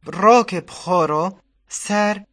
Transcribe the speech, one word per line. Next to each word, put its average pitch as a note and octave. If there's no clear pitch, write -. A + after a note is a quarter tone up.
راک G3+
بخارا E3+
سر G#3